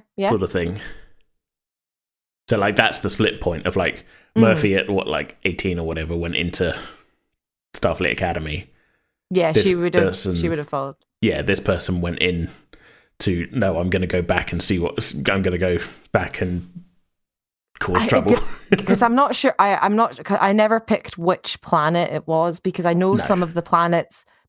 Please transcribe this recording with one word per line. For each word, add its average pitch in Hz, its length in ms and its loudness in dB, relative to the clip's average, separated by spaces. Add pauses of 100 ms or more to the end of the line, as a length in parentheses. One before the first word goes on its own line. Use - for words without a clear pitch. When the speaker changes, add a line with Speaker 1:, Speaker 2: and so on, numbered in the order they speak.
(160)
Speaker 1:
yeah. 196 140 0
Speaker 2:
sort 95 140 2
of 87 80 -2
thing. 87 280 -2 (1700)
So, 117 80 0
like, 101 180 0
that's 113 240 2
the 95 100 -4
split - 320 -2
point 87 240 -4
of, 90 100 -2
like, 87 300 -2 (300)
Speaker 1:
Mm. 220 60 6
Speaker 2:
Murphy 113 340 4
at, - 140 0
what, 95 180 -2
like, 73 360 -6
eighteen 87 360 -2
or 82 80 -4
whatever 80 280 -4
went 85 200 -4
into 85 420 -2 (1000)
Starfleet 82 360 -2
Academy. 82 580 -6 (640)
Speaker 1:
Yeah, 170 220 2
Speaker 2:
This 202 140 4
Speaker 1:
she 185 80 4
would 175 200 0
have, 175 80 4
Speaker 2:
person - 320 -2
Speaker 1:
she 170 140 0
would 165 100 -2
have 147 100 -10
followed. 139 260 -6 (260)
Speaker 2:
Yeah, 143 200 0
this 101 180 0
person 90 420 -2
went 85 180 -4
in 85 300 -2 (680)
to, 87 320 -2
"No, 95 280 0
I'm 90 100 0
gonna 92 180 0
go 90 140 0
back 87 300 -2
and 87 100 -2
see 95 180 -2
what's, - 340 -4
I'm 98 280 -2
gonna 92 160 0
go 90 220 0 (320)
back 92 300 -2
and 90 420 -6 (960)
cause - 220 0
Speaker 1:
I, 220 40 0
it - 40 0
Speaker 2:
trouble." 208 260 4 (360)
Speaker 1:
de-, 202 60 6
Speaker 2:
<laughs> - 80 -4
Speaker 1:
'cause - 160 2
I'm 240 140 4
not 277 200 2
sure, - 240 2
I, 196 180 4
I'm 202 180 2
not, 220 280 0
'cause 196 160 0
I 196 140 4
never 214 260 4
picked - 380 -4
which 175 440 -2
planet 165 500 2
it - 160 -6
was, 165 320 0
because 180 260 -4
I 175 80 2
know 185 200 4
Speaker 2:
No. 208 40 4
Speaker 1:
some 190 260 2
of 170 120 -4
the 170 80 -2
planets, 170 600 0 (240)